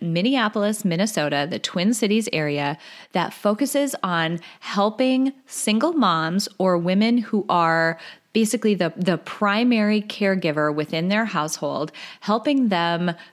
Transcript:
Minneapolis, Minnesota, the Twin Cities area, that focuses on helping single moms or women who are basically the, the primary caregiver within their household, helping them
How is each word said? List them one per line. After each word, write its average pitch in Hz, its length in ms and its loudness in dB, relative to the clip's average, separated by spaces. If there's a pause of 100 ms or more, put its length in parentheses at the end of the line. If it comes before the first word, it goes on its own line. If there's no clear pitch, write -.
Minneapolis, 214 840 0
Minnesota, 156 600 0
the 180 100 -6
Twin 190 340 0
Cities 214 400 0
area, 147 460 -2 (340)
that 180 220 -2
focuses 269 680 0
on 170 380 0 (200)
helping 262 720 0 (120)
single 233 460 0
moms 180 640 2
or 185 220 2
women 202 400 2
who 214 320 -2
are 165 480 2 (360)
basically 220 400 0
the, 175 200 -2
the 175 240 0
primary 214 840 0
caregiver 170 720 0
within 156 360 -2
their 214 160 2
household, 156 680 -4 (300)
helping 240 480 0
them 170 440 0 (200)